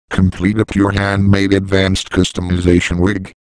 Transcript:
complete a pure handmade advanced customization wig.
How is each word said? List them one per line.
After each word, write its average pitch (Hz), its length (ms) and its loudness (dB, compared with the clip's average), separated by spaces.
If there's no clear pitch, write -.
complete 95 480 0
a 107 80 2
pure 101 240 0
handmade 98 600 0
advanced 95 580 0
customization 90 880 0
wig. 95 340 -2